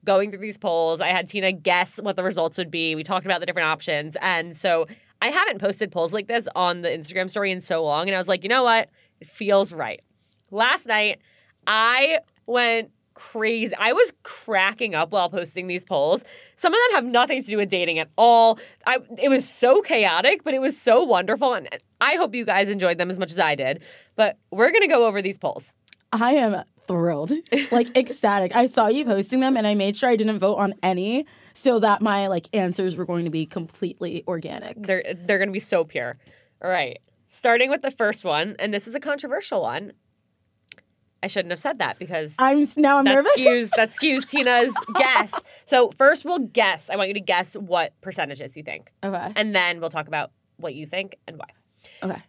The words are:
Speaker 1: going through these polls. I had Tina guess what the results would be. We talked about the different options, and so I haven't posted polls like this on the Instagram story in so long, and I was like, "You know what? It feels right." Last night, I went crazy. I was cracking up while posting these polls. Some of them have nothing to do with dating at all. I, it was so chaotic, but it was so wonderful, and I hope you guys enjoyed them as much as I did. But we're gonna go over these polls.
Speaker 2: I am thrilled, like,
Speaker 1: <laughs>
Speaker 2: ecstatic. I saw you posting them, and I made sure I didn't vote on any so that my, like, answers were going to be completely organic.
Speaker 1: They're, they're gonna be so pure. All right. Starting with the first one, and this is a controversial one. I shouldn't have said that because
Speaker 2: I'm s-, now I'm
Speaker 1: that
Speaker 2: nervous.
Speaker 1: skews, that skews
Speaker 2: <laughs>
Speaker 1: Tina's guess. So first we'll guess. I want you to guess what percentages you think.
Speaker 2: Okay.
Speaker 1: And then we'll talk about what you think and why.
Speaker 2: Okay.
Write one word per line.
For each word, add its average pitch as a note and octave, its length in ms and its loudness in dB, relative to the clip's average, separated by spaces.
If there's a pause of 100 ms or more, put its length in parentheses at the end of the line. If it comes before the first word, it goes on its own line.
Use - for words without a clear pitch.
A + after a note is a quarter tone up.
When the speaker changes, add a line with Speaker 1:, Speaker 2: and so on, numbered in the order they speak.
Speaker 1:
going G3+ 260 2
through G3 100 -14
these G#3 180 -10
polls. E3 420 -2
I E3 80 -2
had F3+ 200 -2
Tina F#3+ 220 -2
guess F3+ 500 0
what G#3 160 -4
the F#3 60 -4
results F3 360 -2
would F3 120 -6
be. E3 240 -2
We D#3 80 -6
talked F#3 240 -4
about F3+ 140 -2
the F3 60 -6
different E3+ 220 -2
options, D#3 520 -4
and E3+ 360 -4
so E3 300 0 (360)
I A#3 80 -2
haven't D#4+ 300 -2
posted G#3 300 -4
polls E3 220 -2
like G#3 160 -6
this A#3 260 -2
on F3 280 0
the E3+ 80 -2
Instagram E3+ 400 -6
story G3+ 200 -4
in F#3 100 -6
so E3 240 -4
long, D3+ 240 0
and G3 60 -2
I F#3 40 0
was F3+ 100 -4
like, F#3 140 -2
"You F#3+ 80 -8
know C4 120 2
what? A3+ 280 2 (300)
It - 60 -20
feels G3 460 0
right." C3+ 280 -8 (500)
Last A#3 360 0
night, G#3+ 340 0 (460)
I B3 520 2 (280)
went A#3 440 0 (240)
crazy. A3 640 -4
I A3+ 160 2
was A4 200 4 (120)
cracking G3+ 720 -2
up D#3+ 180 0
while F#3 180 2
posting F3+ 380 -8
these F3+ 160 -6
polls. D#3+ 380 0 (340)
Some F4 180 2
of A4+ 40 4 (120)
them G4+ 120 2
have B3 80 -8
nothing B3 320 2
to - 60 -14
do G#3 80 -4
with G3+ 140 0
dating E3+ 280 -2
at D#3 100 -4 (100)
all. A3+ 400 6 (280)
I, B3+ 120 2 (220)
it C#4 100 4
was C4 180 2
so C4+ 340 2
chaotic, A3 640 2
but D#4 100 -2
it C4 60 -2
was C4 200 -2
so A#3+ 220 4
wonderful, A3+ 520 0
and E3 140 -8 (320)
I C#4+ 160 2
hope E4 180 0
you A#3+ 100 -4
guys G3 240 2
enjoyed F#3 300 0
them F3+ 120 0
as F3+ 80 -6
much F3 140 -6
as E3+ 60 -6
I D#3 160 2
did. C#3+ 280 -4 (320)
But G#3+ 220 2 (140)
we're A3+ 200 4
gonna G#4 160 4
go B3+ 200 4
over G3+ 160 0
these G3 160 -6
polls. - 360 -8 (380)
Speaker 2:
I A#3 220 2
am A3 280 2 (240)
thrilled, E3+ 460 0 (400)
like, A#3+ 160 2
Speaker 1:
<laughs> A#3+ 80 0
Speaker 2:
ecstatic. G3+ 580 0
I A#3+ 120 4
saw A#3+ 220 2
you C4+ 160 2
posting G#3+ 360 0
them, C4 160 2
and G#3+ 100 0
I G#3 80 2
made G3+ 220 0
sure B3 140 2
I A#3 60 4
didn't G#3+ 220 0
vote F#3+ 180 2
on G3+ 180 0 (100)
any G3 420 0 (280)
so A#3+ 260 2
that G3+ 220 4
my, G3+ 260 0
like, F3+ 240 -4
answers F#3 440 0
were F3+ 100 -6
going E3+ 180 -2
to E3 60 -4
be D#3+ 160 -4
completely E3+ 800 -8
organic. E3+ 540 -8
Speaker 1:
They're, F#3 360 -4
they're F#3 200 0
gonna G3 120 0
be G3 100 -4
so F3 220 0
pure. B2 360 -6 (440)
All F#3 80 -4
right. D3 280 -2 (280)
Starting A#3+ 440 2
with C#4+ 120 -2
the C4+ 80 -2
first G#3 340 -2
one, E3+ 360 -2
and G#3+ 140 -4
this G3+ 120 -6
is A3+ 80 -14
a C#4+ 60 -6
controversial C#4+ 600 -4
one. C#3+ 300 -6 (1300)
I - 40 -8
shouldn't F3+ 260 -6
have F3 60 -8
said C4+ 200 -6
that D3 200 -4
because D#3 400 -8
Speaker 2:
I'm C4+ 220 4
s-, D4 160 -2
now C#4+ 220 4
I'm C#4 80 4
Speaker 1:
that C#4 80 6
Speaker 2:
nervous. D4 200 4
Speaker 1:
skews, B3 420 4
that A3 160 2
skews C4+ 360 0
Speaker 2:
<laughs> - 20 -16
Speaker 1:
Tina's B3 460 2 (180)
guess. B3 380 2 (320)
So B3 280 4
first C4+ 340 4
we'll F4 140 -2
guess. G3+ 500 0
I G3 60 -4
want G3 120 0
you G3+ 60 -6
to G#3 60 -6
guess F3+ 340 -2
what F3 480 -2
percentages D3 560 -8
you D3+ 40 -16
think. - 300 -14 (100)
Speaker 2:
Okay. G3 320 -6
Speaker 1:
And G#3+ 200 -2
then F3 260 0
we'll E3 80 -6
talk D#3 180 -6
about D3+ 260 -6 (260)
what D#3 160 -10
you D3+ 120 -14
think F#3+ 300 -8 (100)
and D#3+ 120 -18
why. - 80 -14 (560)
Speaker 2:
Okay. - 260 -8